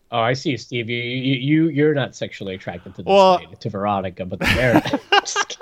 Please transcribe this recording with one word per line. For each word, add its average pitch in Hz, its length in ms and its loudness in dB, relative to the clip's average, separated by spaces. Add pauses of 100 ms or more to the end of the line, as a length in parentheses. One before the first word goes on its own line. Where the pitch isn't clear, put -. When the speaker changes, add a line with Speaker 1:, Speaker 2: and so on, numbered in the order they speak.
(100)
Speaker 1:
Oh, 120 100 -2
I 117 120 2
see, 135 240 -4
Steve. 117 320 -8
You, 120 80 -4
you, 127 380 -2
you, 151 340 2
you're 151 240 2
not 123 240 -4
sexually 98 380 -8
attracted 95 400 -12
to 101 80 -14
this 190 100 0
Speaker 2:
Well 185 240 8
Speaker 1:
lady, 90 200 -14
to - 120 -10
Veronica, 95 560 -2
but 92 140 -8
the - 80 -4
Baroness. - 880 0 (260)